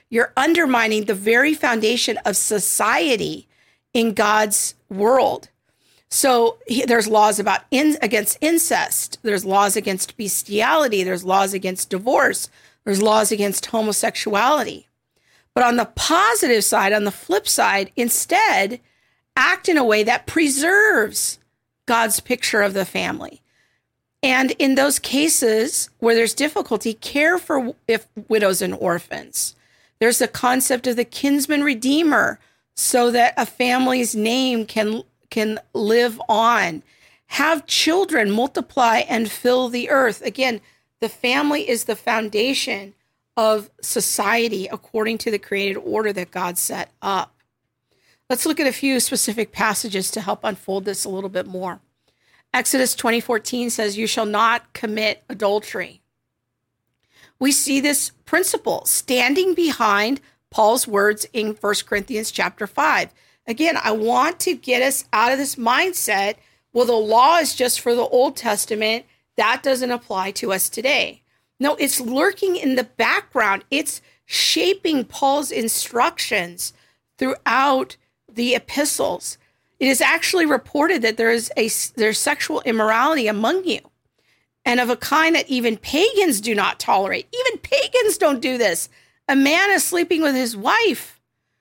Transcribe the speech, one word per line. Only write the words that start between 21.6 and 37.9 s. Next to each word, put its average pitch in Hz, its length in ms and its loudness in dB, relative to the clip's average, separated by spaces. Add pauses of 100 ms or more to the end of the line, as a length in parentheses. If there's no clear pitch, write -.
God's 226 320 2
picture - 420 -2
of 196 120 0
the 196 120 -2
family. - 560 -8 (800)
And 262 380 2
in 269 160 2
those 277 240 2
cases 262 920 0 (100)
where 233 140 2
there's 226 200 2
difficulty, 262 600 -2
care 311 440 0
for 339 180 -4
w-, 262 200 -4 (120)
if 226 200 -2 (200)
widows 202 340 2
and 185 140 -4
orphans. - 800 -6 (440)
There's 226 200 2
the 233 80 2
concept 254 600 0
of 240 80 0
the 233 100 0
kinsman 285 580 0
redeemer, 269 760 0 (360)
so 240 360 2
that 240 240 4
a 247 100 0
family's 247 720 0
name 233 500 0
can, 220 380 -4 (260)
can 214 300 -2 (140)
live 233 560 2
on. 208 520 2 (460)
Have 302 380 0
children, 311 640 2